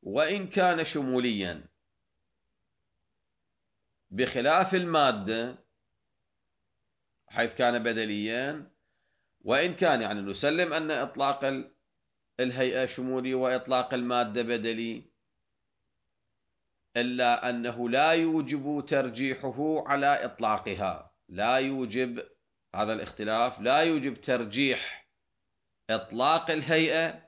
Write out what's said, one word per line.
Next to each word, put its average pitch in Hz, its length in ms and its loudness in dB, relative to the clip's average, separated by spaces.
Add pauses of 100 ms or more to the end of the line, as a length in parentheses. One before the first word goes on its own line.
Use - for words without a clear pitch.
وإن 170 440 0
كان 180 380 2
شمولياً 123 760 -2 (2500)
بخلاف 139 640 2
المادة 127 920 0 (1600)
حيث 117 260 -2
كان 120 300 2
بدلياً، 113 880 -2 (680)
وإن 151 320 2
كان 147 280 4
يعني 104 200 -2
نسلم 147 520 0
أن 156 180 -2
إطلاق 139 540 -2
ال-، 135 260 -4 (680)
الهيئة 127 460 0
شمولي 127 480 -4
وإطلاق 127 600 0
المادة 123 480 0
بدلي، 113 680 -4 (1900)
إلا 123 520 2
أنه 120 400 -4
لا 143 220 4
يوجب 147 760 0
ترجيحه 135 1000 -2
على 139 380 2
إطلاقها، 101 840 -2 (180)
لا 107 260 0
يوجب 127 680 -2 (520)
هذا 107 180 0
الاختلاف، 110 680 -2
لا 127 200 4
يوجب 147 420 0
ترجيح 123 840 -2 (840)
إطلاق 147 640 2
الهيئة 160 760 0